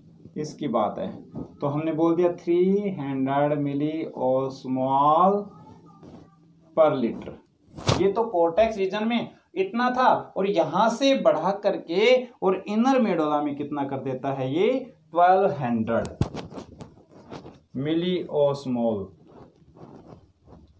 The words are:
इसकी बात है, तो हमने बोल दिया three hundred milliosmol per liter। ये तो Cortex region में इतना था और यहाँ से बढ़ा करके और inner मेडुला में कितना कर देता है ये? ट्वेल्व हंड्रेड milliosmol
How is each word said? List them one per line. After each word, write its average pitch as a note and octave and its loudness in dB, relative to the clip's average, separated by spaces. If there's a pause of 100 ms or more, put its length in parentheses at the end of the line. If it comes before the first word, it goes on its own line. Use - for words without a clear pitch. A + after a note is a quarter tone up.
(360)
इसकी D3+ -6
बात A2 -2
है, - -6 (520)
तो D3 -2
हमने D#3 -2
बोल E3 2
दिया F3 2
three F#3 0
hundred C#3 0
milliosmol C#3 0 (1400)
per D#3 6
liter। A2+ -4 (640)
ये G3 2
तो A3+ 0
Cortex F3+ 2
region G#3 -2
में A#3 -2 (260)
इतना A3+ 0
था B3+ 2 (280)
और G3 0
यहाँ E3 2
से C4+ 2
बढ़ा D#3+ 2 (140)
करके F#3 2 (280)
और F#3+ 0
inner A#3 2
मेडुला D#3 0
में C#3+ -4
कितना C#3+ -6
कर C3+ -6
देता C#3 -4
है C3 -4
ये? A#3 2 (340)
ट्वेल्व F3 4
हंड्रेड A#2 -2 (1700)
milliosmol C#3+ -2 (1800)